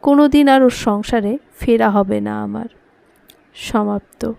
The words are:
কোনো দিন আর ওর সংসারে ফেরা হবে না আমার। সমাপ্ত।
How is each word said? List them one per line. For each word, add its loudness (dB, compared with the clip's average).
কোনো 4
দিন 4
আর 4
ওর 4
সংসারে -4
ফেরা 0
হবে 0
না -8
আমার। -10
সমাপ্ত। -6